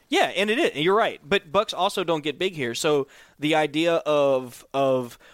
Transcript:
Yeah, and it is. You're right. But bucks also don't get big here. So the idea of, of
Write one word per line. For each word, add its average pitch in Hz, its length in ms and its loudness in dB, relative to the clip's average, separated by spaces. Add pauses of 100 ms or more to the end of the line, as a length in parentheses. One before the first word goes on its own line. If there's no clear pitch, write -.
(100)
Yeah, 339 160 2 (100)
and 208 140 0
it 233 80 0
is. 294 180 0
You're 170 180 2
right. 202 320 0
But 190 240 -2
bucks 196 220 0
also 185 320 -2
don't 160 180 -2
get 143 160 -4
big 190 160 -2
here. 123 200 -4
So 147 340 0 (320)
the 151 140 0
idea 156 400 2 (120)
of, 139 680 0
of 131 460 0 (160)